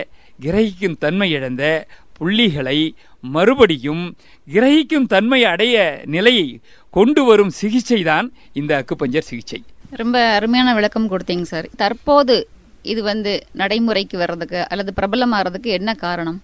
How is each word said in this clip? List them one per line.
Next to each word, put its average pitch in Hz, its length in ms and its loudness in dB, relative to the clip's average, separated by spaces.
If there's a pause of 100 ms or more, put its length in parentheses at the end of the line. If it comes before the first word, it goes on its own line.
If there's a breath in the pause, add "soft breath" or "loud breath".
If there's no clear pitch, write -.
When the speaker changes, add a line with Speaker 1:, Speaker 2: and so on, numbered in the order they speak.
(380 soft breath)
Speaker 1:
கிரகிக்கும் 185 640 -2
தன்மை 185 300 0
இழந்த 135 320 -4 (500 soft breath)
புள்ளிகளை 156 640 0 (460 soft breath)
மறுபடியும் 165 800 2 (440 soft breath)
கிரகிக்கும் 269 640 2
தன்மை 233 320 2
அடைய 220 320 2 (300)
நிலையை 185 420 2 (460 soft breath)
கொண்டு 277 300 4
வரும் 208 340 6
சிகிச்சை 220 440 0
தான் 160 240 0 (340 soft breath)
இந்த 151 160 -2
அக்குபஞ்சர் 143 520 -4
சிகிச்சை. 117 320 -12 (400)
Speaker 2:
ரொம்ப 240 180 0 (180)
அருமையான 240 380 2
விளக்கம் 214 380 0
கொடுத்தீங்க 180 400 -4
சார். 165 240 -8
தற்போது 247 600 2 (480)
இது 220 180 -4
வந்து 208 300 -4 (220)
நடைமுறைக்கு 196 640 -2
வர்றதுக்கு 170 500 -4
அல்லது 196 240 -6
பிரபலமாறதுக்கு 202 880 -2
என்ன 208 180 -4
காரணம்? 175 480 -6